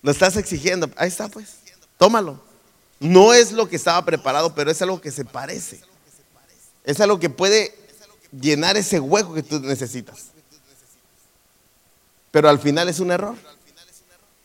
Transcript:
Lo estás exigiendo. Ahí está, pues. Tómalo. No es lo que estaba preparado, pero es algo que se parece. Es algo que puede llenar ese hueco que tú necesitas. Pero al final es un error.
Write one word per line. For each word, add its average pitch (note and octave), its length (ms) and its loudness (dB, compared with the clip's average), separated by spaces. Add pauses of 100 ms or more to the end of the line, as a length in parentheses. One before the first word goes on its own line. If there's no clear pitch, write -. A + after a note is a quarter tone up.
Lo C#3 100 -2
estás F#3 260 0
exigiendo. F3+ 580 -6
Ahí F3+ 140 -4
está, G#3 180 -10
pues. G#3 300 -20 (400)
Tómalo. F#3 440 2 (580)
No F#3 340 8
es A#3 180 6
lo A3 180 -2
que F3 60 -10
estaba F3 300 0
preparado, D3+ 480 -2
pero D3 180 -4
es E3 100 -4
algo F#3 200 -4
que D3 100 -14
se C3 140 -12
parece. C3+ 560 -14 (1000)
Es C#3+ 160 -4
algo G3+ 200 2
que D#3+ 100 -4
puede G3 460 -2 (560)
llenar D3+ 460 -2
ese G3 220 -2
hueco E3 340 -2
que D#3 100 -6
tú D3+ 160 -6
necesitas. B2 680 -10 (2000)
Pero D3+ 180 4
al D3 100 4
final D#3 300 -2
es E3+ 100 -8
un F3+ 120 -2
error. G3+ 240 -6 (1080)